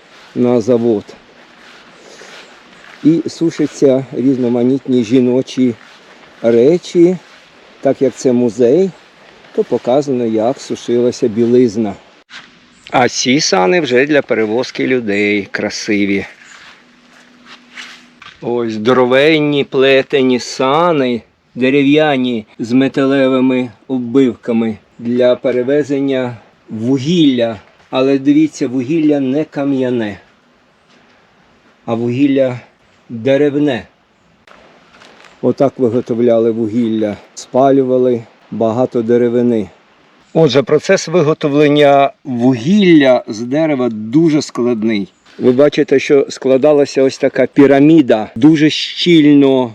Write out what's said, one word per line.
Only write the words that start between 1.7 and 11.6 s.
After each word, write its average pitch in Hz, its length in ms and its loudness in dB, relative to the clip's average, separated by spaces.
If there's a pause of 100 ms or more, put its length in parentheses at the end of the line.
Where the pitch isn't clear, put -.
І 160 220 2
сушаться 139 840 -2
різноманітні 127 920 0
жіночі 123 680 0 (680)
речі. 170 720 2 (640)
Так 135 220 -2
як 127 120 0
це 131 180 -2
музей, 123 580 0 (640)
то 220 100 -2
показано, 123 600 -2
як 110 340 -2
сушилася 120 680 -4
білизна. 113 640 0 (960)